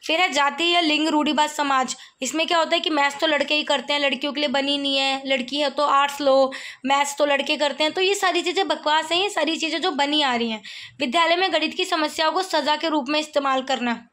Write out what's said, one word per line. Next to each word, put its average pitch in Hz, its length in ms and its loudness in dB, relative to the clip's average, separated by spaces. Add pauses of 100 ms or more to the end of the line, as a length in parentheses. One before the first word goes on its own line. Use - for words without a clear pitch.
फिर 320 140 2
है 339 120 0
जाति 285 380 2
या 349 80 4
लिंग 311 280 2
रूढ़िवाद 302 440 2
समाज, 269 440 0 (260)
इसमें 294 260 -2
क्या 349 100 2
होता 330 180 2
है 330 40 0
कि 349 100 -2
मैथ्स 285 300 0
तो 320 80 2
लड़के 294 280 0
ही 302 80 0
करते 285 300 -2
हैं, 285 60 0
लड़कियों 277 340 -2
के 294 60 -6
लिए 294 100 0
बनी 277 280 0
नहीं 277 200 -2
है, 269 280 0
लड़की 269 340 -2
है 285 100 0
तो 294 140 -2
आर्ट्स 277 380 2
लो, 269 300 4 (340)
मैथ्स 277 320 0
तो 294 80 4
लड़के 285 320 0
करते 285 260 0
हैं, 311 100 0
तो 381 80 0
ये 392 140 2
सारी 359 260 2
चीज़ें 339 260 0
बकवास 311 440 0
हैं, 359 120 2
ये 415 60 -2
सारी 320 260 -2
चीज़ें 311 260 -4
जो 370 100 0
बनी 285 300 0
आ 254 140 0
रही 233 140 -2
हैं। 214 120 -6 (380)
विद्यालय 330 360 2
में 370 180 0
गणित 311 200 0
की 359 120 -2
समस्याओं 320 460 0
को 370 100 0
सज़ा 302 340 0
के 320 140 -2
रूप 294 200 0
में 302 100 0
इस्तेमाल 277 420 -2
करना 240 520 -4